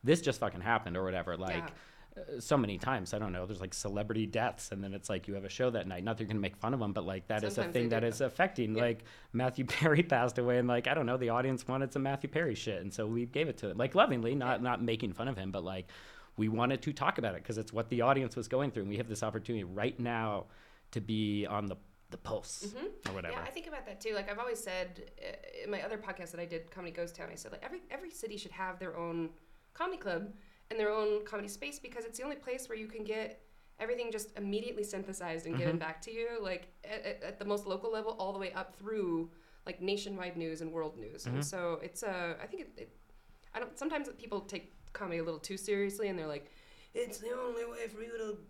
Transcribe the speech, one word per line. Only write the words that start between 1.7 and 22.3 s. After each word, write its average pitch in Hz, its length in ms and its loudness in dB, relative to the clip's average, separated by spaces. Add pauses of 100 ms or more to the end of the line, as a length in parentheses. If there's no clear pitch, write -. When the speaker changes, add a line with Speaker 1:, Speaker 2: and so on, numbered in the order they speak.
Speaker 2:
Yeah. - 80 -10 (120)
Speaker 1:
uh, 123 40 -4
so 143 180 4
many 101 220 4
times, 113 340 0
I 104 60 0
don't 104 140 0
know, 92 120 0
there's, 98 160 -6
like, 95 140 -4
celebrity 107 500 2
deaths, 110 460 0
and 98 120 -4
then 98 100 -4
it's 101 160 -8
like 95 180 0
you 101 80 -2
have 98 80 -4
a 95 60 -6
show 127 200 4
that 104 160 0
night. 92 180 -2
Not 110 140 2
that 113 60 -2
you're 101 60 -4
gonna 110 100 2
make 95 160 2
fun 117 180 0
of 127 80 2
'em, 104 120 2
but, 92 120 0
like, 95 220 -4
that 107 160 2
is 101 80 2
a 101 40 -2
Speaker 2:
Sometimes 170 180 0
Speaker 1:
thing 120 100 4
Speaker 2:
they 117 60 4
Speaker 1:
that 113 100 4
Speaker 2:
do. 117 80 4
Speaker 1:
is 113 140 0
affecting. 127 540 2
Speaker 2:
Yeah. 113 80 4
Speaker 1:
Like, 117 200 2 (300)
Matthew 127 320 2
<laughs> 156 340 8
Perry - 40 8
passed 123 360 6
away, 123 200 6
and, 123 80 4
like, 123 200 4
I 135 80 6
don't 147 100 4
know, 123 120 4
the 123 120 4
audience 127 380 2
wanted 131 260 2
some 139 100 2
Matthew 139 260 0
Perry 151 260 2
shit, 101 260 -2
and 98 100 -4
so 110 140 0
we 117 220 2
gave 147 220 2
it 117 80 -4
to 104 140 -2
him. 90 60 -2
Like, 120 180 2
lovingly, 131 380 6
not, 127 280 2
Speaker 2:
Yeah. - 20 0
Speaker 1:
not 123 180 2
making 113 320 2
fun 117 140 -2
of 123 100 -2
him, 95 140 -2
but, 92 120 -2
like, 92 240 -4 (500)
we 107 100 4
wanted 123 360 4
to 151 100 0
talk 156 240 2
about 104 180 0
it 80 80 -8
'cause 110 140 -2
it's 110 160 -6
what 113 160 0
the 120 120 2
audience 131 340 6
was 113 120 -4
going 131 240 2
through, 107 120 -2
and 101 60 -2
we 104 80 -2
have 120 120 -2
this 104 140 -2
opportunity 107 420 -2
right 104 340 0
now 113 460 0 (440)
to 113 120 -2
be 104 440 2
on 104 200 0
the, 95 100 -4 (360)
the - 60 -10
pulse - 500 -4